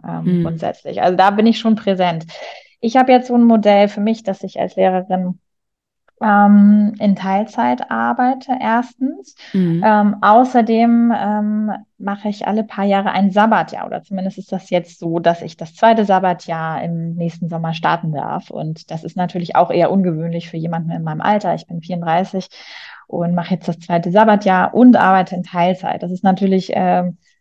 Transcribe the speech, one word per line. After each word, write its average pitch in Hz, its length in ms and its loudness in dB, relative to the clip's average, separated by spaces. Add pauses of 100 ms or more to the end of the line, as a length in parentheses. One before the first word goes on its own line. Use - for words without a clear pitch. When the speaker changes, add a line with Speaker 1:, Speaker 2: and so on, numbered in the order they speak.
Speaker 1:
ähm, 165 200 -10
Speaker 2:
Mhm. 175 180 0
Speaker 1:
grundsätzlich. - 580 -8
Also 185 140 2
da 190 160 4
bin 214 140 2
ich 226 140 2
schon 220 160 0
präsent. 180 500 -2 (560)
Ich 233 160 0
hab 254 100 6
jetzt 247 200 4
so 240 80 -2
ein 240 80 4
Modell 208 440 4
für 208 140 -8
mich, 220 220 -4
dass 190 200 -8
ich 185 160 -10
als 190 160 -6
Lehrerin, 185 640 -2 (840)
ähm, 208 760 6
in 202 160 0
Teilzeit 214 760 -4
arbeite, 247 720 -2
erstens. 254 760 -4 (180)
Speaker 2:
Mhm. 175 300 0
Speaker 1:
Ähm, 208 380 2
außerdem, 233 960 4
ähm, 208 540 -4 (260)
mache 202 320 -6
ich 208 160 -8
alle 208 180 -2
paar 202 220 -6
Jahre 196 260 0
ein 196 200 0
Sabbatjahr 208 560 0
oder - 160 -8
zumindest 190 340 -8
ist 190 140 -18
das 185 180 -8
jetzt 175 300 -4
so, 170 180 -4
dass 170 240 0
ich - 160 -14
das 160 160 -16
zweite 226 320 2
Sabbatjahr 175 800 -2
im 165 320 -8
nächsten 170 340 -4
Sommer 165 240 -6
starten 165 380 -2
darf. - 400 -8
Und 156 400 -12
das 160 120 -10
ist - 140 -12
natürlich 175 380 -6
auch 175 160 2
eher 170 200 2
ungewöhnlich 170 580 -4
für 165 80 -12
jemanden 165 340 -6
in 165 120 -8
meinem 156 180 -8
Alter. 202 340 -2
Ich 160 100 -10
bin 170 160 -12
vierunddreißig 175 680 -4 (580)
und 175 260 -4
mache 175 220 -2
jetzt - 120 -8
das 170 120 -6
zweite 170 320 -4
Sabbatjahr 202 640 2
und 247 220 8
arbeite 190 380 2
in 175 80 -6
Teilzeit. 180 600 -4
Das 180 80 -8
ist 185 120 -8
natürlich, 190 520 0
ähm, 180 420 -2 (240)